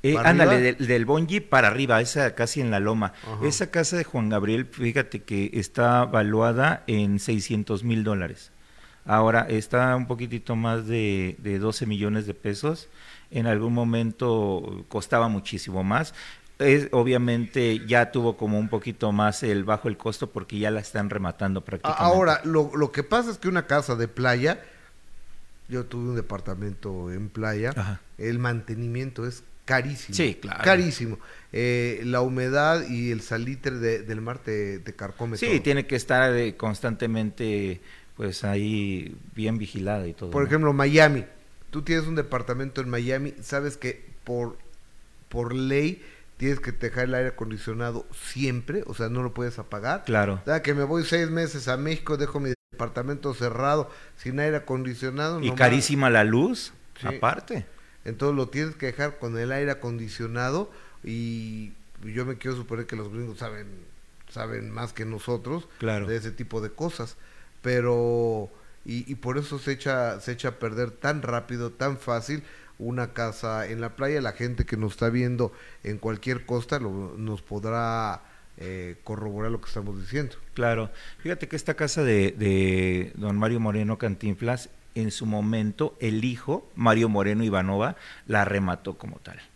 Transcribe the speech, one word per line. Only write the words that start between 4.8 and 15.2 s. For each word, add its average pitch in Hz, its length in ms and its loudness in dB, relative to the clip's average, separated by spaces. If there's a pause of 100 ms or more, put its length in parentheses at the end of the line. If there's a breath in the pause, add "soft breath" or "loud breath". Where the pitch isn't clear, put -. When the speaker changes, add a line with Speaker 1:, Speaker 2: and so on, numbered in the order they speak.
Speaker 1:
que 101 300 0
está 120 500 4
valuada 113 840 2
en 104 320 2
seiscientos 107 640 -2
mil 113 220 2
dólares. 98 480 -4 (520 soft breath)
Ahora 113 440 6
está 123 480 2
un 127 100 -2
poquitito 120 480 -4
más 113 320 0
de, 101 520 0
de 101 200 -2
doce 107 280 0
millones 104 400 0
de 101 80 -6
pesos. 143 540 -4 (440 loud breath)
En 117 160 0
algún 113 240 2
momento 113 1160 0
costaba 117 400 2